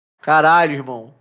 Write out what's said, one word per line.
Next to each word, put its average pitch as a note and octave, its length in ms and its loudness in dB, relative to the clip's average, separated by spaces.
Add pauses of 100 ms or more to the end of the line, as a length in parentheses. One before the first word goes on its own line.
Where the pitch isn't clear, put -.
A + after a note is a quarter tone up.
(220)
"Caralho, D#3 520 2
irmão, B2+ 460 -14